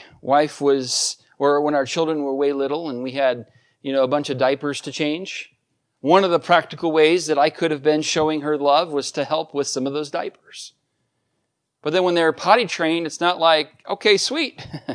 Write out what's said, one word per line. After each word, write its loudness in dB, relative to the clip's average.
wife 2
was, 0
or 4
when 0
our 2
children -2
were -4
way 0
little -2
and -6
we -8
had, 0
you -6
know, 2
a 2
bunch -2
of -4
diapers 0
to -10
change, -6
one 2
of -2
the 2
practical 0
ways 2
that 0
I 2
could -2
have -4
been 2
showing -2
her -2
love 2
was -4
to -4
help -4
with -2
some -4
of -4
those -6
diapers. -10
But -2
then 2
when 2
they're 4
potty 2
trained, -2
it's -10
not 0
like, 4
"Okay, 2
sweet. -4